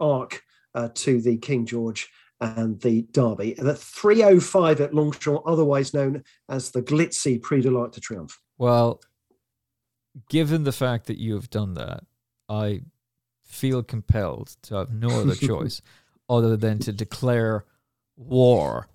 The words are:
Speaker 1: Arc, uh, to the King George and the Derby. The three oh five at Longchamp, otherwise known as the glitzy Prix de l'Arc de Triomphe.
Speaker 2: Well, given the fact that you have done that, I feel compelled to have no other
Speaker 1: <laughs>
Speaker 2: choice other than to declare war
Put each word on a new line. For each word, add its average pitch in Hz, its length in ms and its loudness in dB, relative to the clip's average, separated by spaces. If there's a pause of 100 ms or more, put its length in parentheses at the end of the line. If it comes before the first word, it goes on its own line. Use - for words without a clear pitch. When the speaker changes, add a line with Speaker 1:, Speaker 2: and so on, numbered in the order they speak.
Speaker 1:
Arc, 139 420 -2 (320)
uh, 117 200 -4
to 127 260 0
the 117 180 2
King 120 280 -2
George 113 420 -6 (320)
and 113 400 -4
the 117 220 2 (100)
Derby. 113 420 0
The 139 200 -2
three 208 480 2
oh 190 180 8
five 165 400 4
at 143 120 -2
Longchamp, 147 540 0
otherwise 143 480 2
known 135 300 -2 (240)
as 135 220 -6
the 123 120 -4
glitzy 147 580 0
Prix 135 220 0
de 131 80 2
l'Arc 123 220 -2
de - 80 -18
Triomphe. 87 340 -12 (240)
Speaker 2:
Well, 120 420 2 (1300)
given 156 360 0
the 135 80 0
fact 123 340 -2
that 113 120 -6
you 110 160 -4
have 104 160 -8
done 101 240 -4
that, 58 300 -10 (440)
I 107 340 -4 (600)
feel 131 380 -2
compelled 101 800 -4
to - 140 -10
have 98 160 -4
no 113 160 -4
other 120 260 0
Speaker 1:
<laughs> - 0 -
Speaker 2:
choice 113 460 -4 (480)
other 117 280 2
than 107 240 0
to 117 120 -6
declare 110 720 -2 (520)
war 123 800 2